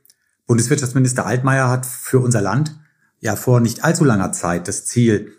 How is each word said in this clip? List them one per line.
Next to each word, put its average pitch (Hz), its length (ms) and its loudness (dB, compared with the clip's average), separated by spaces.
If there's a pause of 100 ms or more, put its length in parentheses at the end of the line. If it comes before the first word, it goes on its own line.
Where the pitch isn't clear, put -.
(480)
Bundeswirtschaftsminister 127 760 0
Altmaier 131 440 0
hat 127 160 -2
für - 340 -2
unser 120 220 2
Land 110 340 -2 (460)
ja 107 160 -4
vor 123 240 2
nicht 113 240 -2
allzu 170 180 2
langer 101 300 2
Zeit 87 340 -4
das - 180 -8
Ziel 113 520 0